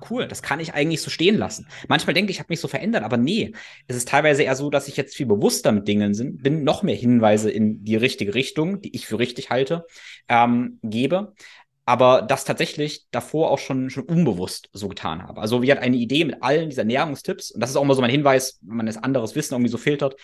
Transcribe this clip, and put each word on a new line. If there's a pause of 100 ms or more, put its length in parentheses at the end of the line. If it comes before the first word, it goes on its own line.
cool,
das
kann
ich
eigentlich
so
stehen
lassen. (200)
Manchmal
denke
ich,
ich
habe
mich
so
verändert,
aber
nee, (340)
es
ist
teilweise
eher
so,
dass
ich
jetzt
viel
bewusster
mit
Dingen
sind,
bin,
noch
mehr
Hinweise
in
die
richtige
Richtung,
die
ich
für
richtig
halte, (420)
ähm,
gebe, (560)
aber
das
tatsächlich
davor
auch
schon,
schon
unbewusst
so
getan
habe.
Also
wir
hatten
eine
Idee
mit
allen
dieser
Ernährungstipps,
und
das
ist
auch
immer
so
mein
Hinweis,
wenn
man
das
anderes
Wissen
irgendwie
so
filtert,